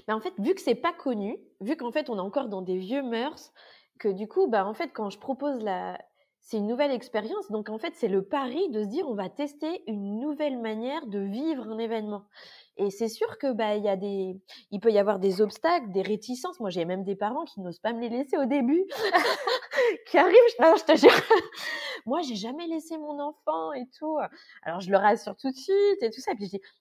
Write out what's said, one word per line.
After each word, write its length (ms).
Mais 80
en 60
fait, 180
vu 160
que 60
c'est 140
pas 180
connu, 440
vu 160
qu'en 140
fait, 180
on 80
est 40
encore 280
dans 140
des 140
vieux 260
mœurs, 500
que 80
du 200
coup, 200
bah, 180
en 80
fait, 160
quand 220
je 80
propose 420
la, 340
c'est 180
une 80
nouvelle 240
expérience. 640
Donc, 180
en 80
fait, 180
c'est 120
le 160
pari 460
de 140
se 40
dire, « 220
On 40
va 160
tester 560
une 340
nouvelle 400
manière 460
de 140
vivre 500
un 80
événement. » 460
Et 120
c'est 200
sûr 280
que, 140
bah, 240
il 80
y 60
a 80
des, 440
il 80
peut 120
y 60
avoir 220
des 220
obstacles, 500
des 100
réticences. 580
Moi, 120
j'ai 140
même 180
des 120
parents 300
qui 160
n'osent 180
pas 140
me 80
les 80
laisser 280
au 80
début, 440
<laughs> 1200
qui 100
arrivent, 180
je, 60
non, 140
je 80
te 100
jure. 160
<laughs> 960
Moi, 140
j'ai 140
jamais 300
laissé 320
mon 220
enfant 540
et 120
tout. 180
Alors, 160
je 100
le 80
rassure 380
tout 160
de 40
suite 460
et 80
tout 120
ça. 120
Puis 120
je 60
dis, « 100